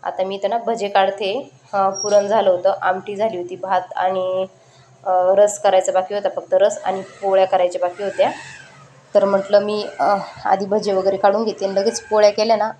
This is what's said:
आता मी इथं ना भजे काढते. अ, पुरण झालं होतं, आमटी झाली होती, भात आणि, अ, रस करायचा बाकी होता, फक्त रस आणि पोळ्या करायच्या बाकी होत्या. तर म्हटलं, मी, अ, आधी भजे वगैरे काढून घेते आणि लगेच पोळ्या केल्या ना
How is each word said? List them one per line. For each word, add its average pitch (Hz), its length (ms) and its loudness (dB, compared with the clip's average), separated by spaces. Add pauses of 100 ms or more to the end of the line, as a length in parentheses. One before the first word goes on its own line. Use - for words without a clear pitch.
आता - 200 -4
मी 190 120 -4
इथं 196 140 -4
ना 226 80 -2
भजे 220 300 -4
काढते. 196 640 -2 (220)
अ, 196 160 2
पुरण 202 380 2
झालं 202 220 2
होतं, 180 320 2
आमटी 190 340 -4
झाली 202 220 -2
होती, 175 180 -8
भात 185 400 -4
आणि, 185 520 -2 (580)
अ, 190 60 -2
रस 196 480 4
करायचा 190 320 2
बाकी 185 240 -2
होता, 196 200 -2
फक्त - 180 -6
रस 190 240 2
आणि 190 240 -6
पोळ्या 190 440 0
करायच्या 180 360 0
बाकी 180 220 -4
होत्या. 190 280 0 (840)
तर 196 100 6
म्हटलं, 196 340 2
मी, 208 260 -4 (140)
अ, 202 180 2 (280)
आधी 196 200 0
भजे 196 280 -2
वगैरे 190 240 0
काढून 202 260 2
घेते 196 220 -4
आणि 190 100 -2
लगेच 220 260 -2
पोळ्या 208 280 4
केल्या 220 260 2
ना 214 240 -2